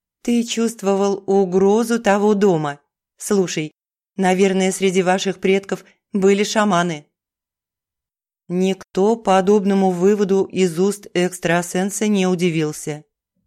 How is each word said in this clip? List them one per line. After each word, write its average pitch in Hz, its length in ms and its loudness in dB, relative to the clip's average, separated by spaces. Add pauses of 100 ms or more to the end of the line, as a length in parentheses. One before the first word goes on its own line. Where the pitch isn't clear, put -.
(220)
«Ты 240 220 -2
чувствовал 202 840 -2
угрозу 196 720 2
того 208 340 2
дома. 160 460 0 (460)
Слушай, 170 480 -2 (440)
наверное, 190 540 2
среди 190 300 0
ваших 185 380 -2
предков 196 460 -2 (260)
были 202 320 2
шаманы». 180 640 -2 (1400)
Никто 190 680 -2
подобному 196 760 2
выводу 190 520 0
из 180 340 -2
уст 196 360 -2
экстрасенса 180 960 -2
не 196 200 0
удивился. 156 800 -4 (420)